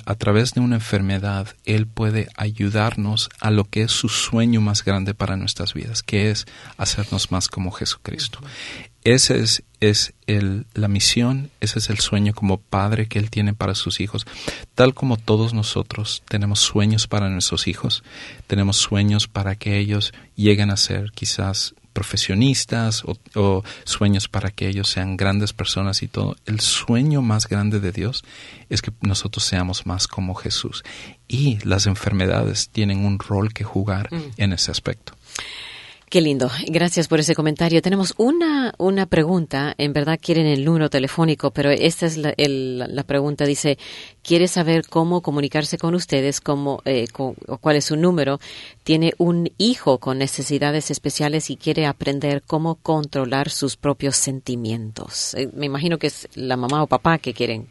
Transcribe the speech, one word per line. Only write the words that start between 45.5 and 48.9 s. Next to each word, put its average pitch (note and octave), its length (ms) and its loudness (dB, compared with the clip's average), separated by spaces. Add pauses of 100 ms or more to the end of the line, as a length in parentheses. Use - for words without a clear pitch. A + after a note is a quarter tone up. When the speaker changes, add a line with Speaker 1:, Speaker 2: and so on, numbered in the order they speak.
Speaker 2:
con E3+ 160 0
ustedes, C#3 480 0
cómo, C#3+ 420 -2
eh, B2 260 0
co-, C3 240 -6 (140)
o B2+ 80 -6
cuál D3+ 200 2
es C#3+ 100 0
su D#3 100 -2
número. D3+ 440 2 (440)
Tiene D#3+ 320 2